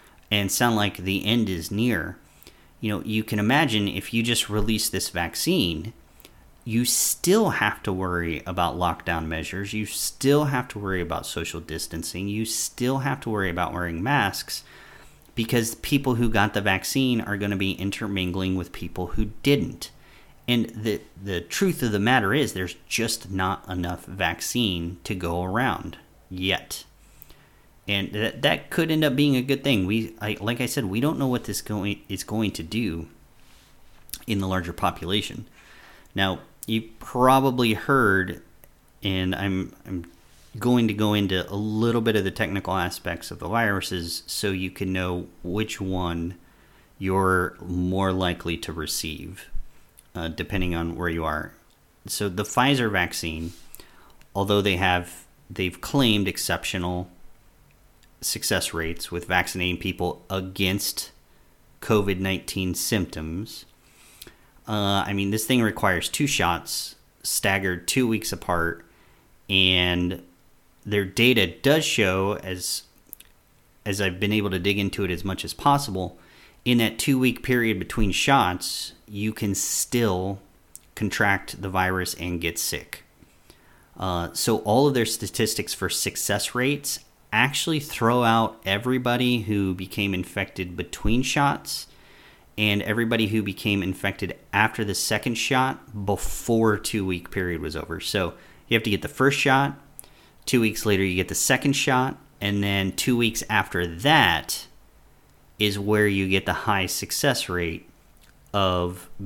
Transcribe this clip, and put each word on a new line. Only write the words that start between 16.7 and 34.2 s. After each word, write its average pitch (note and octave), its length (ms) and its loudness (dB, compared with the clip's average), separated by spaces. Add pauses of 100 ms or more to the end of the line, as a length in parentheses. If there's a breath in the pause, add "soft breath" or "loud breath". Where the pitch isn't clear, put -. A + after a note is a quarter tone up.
are G2+ 160 -2
gonna G2+ 200 -2
be F#2+ 160 0
intermingling F#2+ 840 -2
with F2 160 -4
people F2+ 360 -6
who G#2+ 180 2 (160)
didn't. - 480 0 (580 soft breath)
And A#2+ 220 4
the, G#2+ 300 -2 (220)
the G2 180 -2
truth F3+ 420 0
of A2+ 100 2
the G2+ 80 2
matter A2 340 4
is C#3 180 2
there's F2+ 240 -4 (120)
just - 420 -4
not F#2+ 380 -2
enough F2 380 -4
vaccine F#2 960 -2
to G#2+ 100 -4
go F2 280 -2
around F#2 560 -2 (300)
yet. F#2 560 -4 (1040 soft breath)
And G2+ 240 0
that, G#2+ 300 -4
that - 280 0
could D#3+ 220 2
end D#3 100 2
up C3+ 140 2
being D3 180 4
a B2 80 2
good C3+ 220 0
thing. A2 220 2
We, A2 340 -2
I, G#2+ 200 -4
like A#2+ 200 -2
I B2 60 -2
said, B2 180 -2
we G2+ 160 -2
don't D3+ 180 0
know C3+ 80 0
what B2 180 0
this - 180 -6
going, G2+ 460 -4
is G2 140 -6
going G#2+ 300 -2
to E2+ 100 -8
do E2 460 -4 (1160 soft breath)